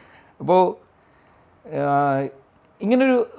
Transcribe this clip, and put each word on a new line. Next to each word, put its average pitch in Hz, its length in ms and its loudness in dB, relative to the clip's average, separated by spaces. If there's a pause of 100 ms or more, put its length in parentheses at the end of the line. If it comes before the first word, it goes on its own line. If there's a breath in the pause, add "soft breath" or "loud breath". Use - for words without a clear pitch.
(400 loud breath)
അപ്പോൾ, 175 220 2 (1040 soft breath)
ആ, 151 180 -6 (960)
ഇങ്ങനൊരു 247 580 0